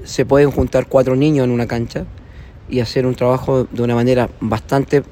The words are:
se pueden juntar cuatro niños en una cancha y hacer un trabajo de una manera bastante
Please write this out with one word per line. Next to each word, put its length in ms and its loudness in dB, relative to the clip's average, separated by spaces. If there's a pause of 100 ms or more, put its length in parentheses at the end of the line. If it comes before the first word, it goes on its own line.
se 220 -2
pueden 240 4
juntar 360 -2
cuatro 300 2
niños 280 2
en 60 0
una 160 -2
cancha 380 -6 (640)
y 120 -2
hacer 260 0
un 80 0
trabajo 560 0
de 120 -4
una 120 0
manera 340 2 (120)
bastante 720 0